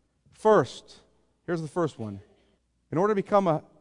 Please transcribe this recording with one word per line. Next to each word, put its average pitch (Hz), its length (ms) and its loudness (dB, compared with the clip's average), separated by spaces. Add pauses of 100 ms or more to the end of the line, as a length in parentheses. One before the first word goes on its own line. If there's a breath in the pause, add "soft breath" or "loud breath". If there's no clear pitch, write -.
(320)
First, - 680 0 (440)
here's 175 160 -6
the 160 80 -10
first 170 300 -4
one. 104 220 -10 (720)
In 139 60 -4
order 202 140 2
to 196 120 -2
become 202 240 2
a 160 160 0 (180)